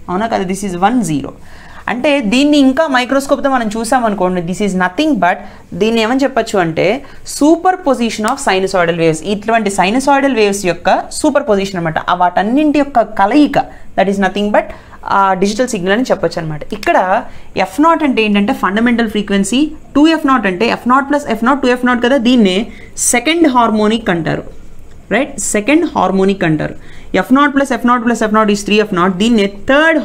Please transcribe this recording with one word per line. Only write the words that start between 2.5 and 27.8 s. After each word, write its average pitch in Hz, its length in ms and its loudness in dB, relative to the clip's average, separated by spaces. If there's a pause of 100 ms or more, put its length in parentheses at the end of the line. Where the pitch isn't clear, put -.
ఇంకా 269 280 4
మైక్రోస్కోప్‌తో 269 640 0
మనం 247 160 0
చూసామనుకోండి, 208 760 0
this 180 180 -6
is 208 120 0
nothing 185 440 0
but, 180 220 2 (380)
దీన్ని 220 280 0
ఏమని 254 200 0
చెప్పొచ్చు 226 360 0
అంటే, 165 460 0 (380)
superposition 294 840 0
of 269 100 -2 (140)
sinusoidal 185 500 0
waves. 160 220 2
ఇటువంటి 214 480 -2
sinusoidal 262 640 2
waves 202 320 0
యొక్క 226 440 0
superposition 202 680 0
అనమాట. 165 340 -4
ఆ 175 40 2
వాటన్నింటి 220 640 2
యొక్క 277 220 0
కలయిక, 220 580 2 (400)
that 196 120 4
is 196 100 0
nothing 202 300 0
but, 320 140 0 (420)
ఆ, 196 260 2
digital 208 360 0
signal 190 240 -2
అని 240 100 2
చెప్పొచ్చు 175 400 -2
అనమాట. 156 180 -6 (120)
ఇక్కడ 214 500 0 (340)
ఎఫ్ 190 240 -2
నాట్ 320 220 4
అంటే 233 200 0
ఏంటంటే 208 300 2
fundamental 226 580 0
frequency, 208 600 0 (240)
two 294 120 6
ఎఫ్ 320 200 2
నాట్ 254 200 2
అంటే 190 220 0
ఎఫ్ - 200 -2
నాట్ 269 220 2
ప్లస్ 285 160 -2
ఎఫ్ 226 180 -4
నాట్, 269 180 2
టూ 254 60 2
ఎఫ్ 247 180 0
నాట్ 247 180 0
కదా, 247 120 4
దీన్నే 233 500 4 (320)
second 311 500 2
harmonic 220 640 2
అంటారు. 156 500 -4 (500)
రైట్? 269 280 -2
సెకండ్ 269 440 0 (100)
హార్మోనిక్ 190 540 2
అంటారు. 151 260 -2 (460)
ఎఫ్ 185 180 0
నాట్ 285 160 2
ప్లస్ 269 220 0
ఎఫ్ 233 140 -2